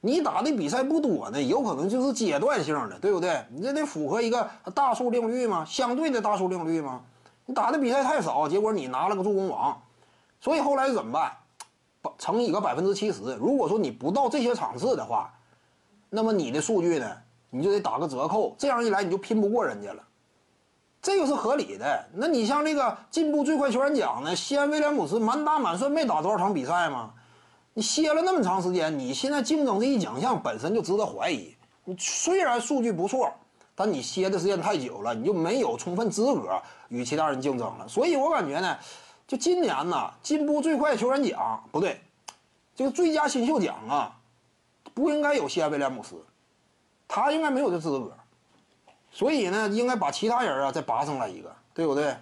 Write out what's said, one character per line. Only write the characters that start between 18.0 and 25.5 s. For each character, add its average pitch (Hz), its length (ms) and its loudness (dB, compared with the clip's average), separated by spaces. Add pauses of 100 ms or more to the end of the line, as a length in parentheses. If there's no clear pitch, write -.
折 135 180 -2
扣。 185 320 0
这 - 80 -2
样 240 180 2
一 226 60 2
来， 202 140 2
你 170 60 -2
就 185 60 0
拼 214 240 0
不 202 80 4
过 220 160 2
人 110 160 -4
家 101 120 -12
了。 - 100 -16 (1000)
这 392 160 2
个 320 80 4
是 285 80 2
合 240 200 2
理 202 240 -4
的。 143 260 0 (100)
那 226 120 -2
你 262 180 2
像 285 200 2
这 311 100 0
个 262 220 0 (140)
进 311 220 2
步 294 120 2
最 302 120 2
快 269 140 2
球 233 100 2
员 285 140 2
奖 131 280 0
呢， 165 140 -2
西 277 220 -2
安 285 120 2
威 302 80 0
廉 294 140 2
姆 220 140 0
斯 185 120 0
满 240 260 0
打 302 140 2